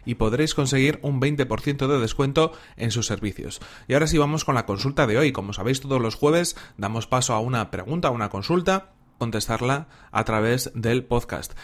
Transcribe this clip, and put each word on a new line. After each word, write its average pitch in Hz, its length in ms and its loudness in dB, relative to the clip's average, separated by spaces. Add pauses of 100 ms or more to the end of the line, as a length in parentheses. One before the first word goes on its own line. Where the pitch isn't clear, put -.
y 123 80 -4
podréis 120 400 2
conseguir 139 480 2
un 139 180 0
veinte 143 240 2
por 110 160 -2
ciento 139 280 -2
de 143 100 2
descuento 139 540 2 (240)
en 113 140 -2
sus 110 160 -2
servicios. - 540 -6 (260)
Y - 60 0
ahora 151 140 4
sí 160 100 2
vamos 151 300 2
con 139 80 2
la 113 100 2
consulta 131 420 0
de 110 120 2
hoy. 147 140 4
Como 98 200 -6
sabéis, 127 280 -2
todos 135 200 0
los 113 140 -2
jueves 165 420 2 (220)
damos 107 280 -4
paso 127 280 0
a 110 60 2
una 117 300 -2
pregunta, 151 380 -2
a 127 40 2
una 110 180 -2
consulta, 175 600 0 (240)
contestarla 117 680 -2 (240)
a 110 140 -2
través 113 500 0
del 120 300 0
podcast. - 600 -2